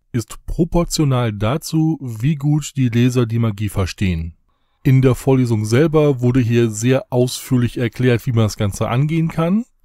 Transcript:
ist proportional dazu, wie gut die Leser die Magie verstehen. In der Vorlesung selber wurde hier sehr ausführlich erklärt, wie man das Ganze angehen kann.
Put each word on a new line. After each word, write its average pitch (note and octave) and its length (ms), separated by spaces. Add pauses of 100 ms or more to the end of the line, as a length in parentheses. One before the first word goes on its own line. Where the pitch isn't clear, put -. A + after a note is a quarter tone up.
(120)
ist - 340
proportional D3 880
dazu, D#3 680
wie B2+ 360
gut D3 400
die C3 120
Leser A#2+ 380
die A2+ 120
Magie G#2+ 300
verstehen. E2+ 640 (500)
In C3 160
der B2+ 140
Vorlesung A#2+ 500
selber D3 560
wurde B2 200
hier A#2 300
sehr A#2+ 400
ausführlich B2 680
erklärt, B2 480
wie C3 60
man A2+ 120
das G2+ 120
Ganze G#2 320
angehen D3+ 400
kann. F3+ 360 (200)